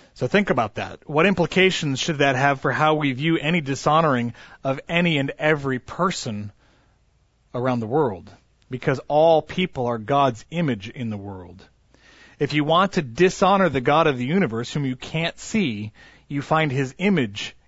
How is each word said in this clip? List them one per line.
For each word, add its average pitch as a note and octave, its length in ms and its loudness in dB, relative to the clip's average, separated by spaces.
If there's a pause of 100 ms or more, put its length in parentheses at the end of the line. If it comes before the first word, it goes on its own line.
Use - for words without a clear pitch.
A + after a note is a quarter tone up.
(140)
So - 140 -4
think G3 240 2
about A#2+ 240 -2
that. - 340 -10
What D#3 160 2
implications F3 720 0
should D3 200 -4
that C#3 160 2
have C#3 260 2
for C#3+ 100 -2
how D3+ 220 2
we D3 180 -2
view D#3 260 0
any E3 240 0
dishonoring C#3 720 0 (300)
of C3+ 240 -4
any E3+ 300 0
and C#3 220 -2
every C#3 400 0
person A2+ 720 -6 (1000)
around B2 260 -2
the A2+ 80 -4
world? A2 420 -2 (400)
Because C3 380 -2
all D#3 340 4
people D3 460 -4
are A#2 100 -2
God's C3 540 0
image C3 360 -2
in A#2 220 -8
the G#2 80 -6
world. F#2 500 -14 (720)
If C#3+ 160 -2
you D3+ 100 2
want E3+ 300 4
to F3+ 80 0
dishonor F3+ 680 4
the C3+ 120 0
God D3 240 4
of C3+ 140 2
the B2 60 -4
universe, B2+ 460 0
whom D3 140 -2
you B2+ 100 -2
can't - 440 -6
see, A2+ 520 -4 (360)
you C#3+ 140 -6
find D#3 300 0
his C3 260 -2
image D#3 580 -2 (120)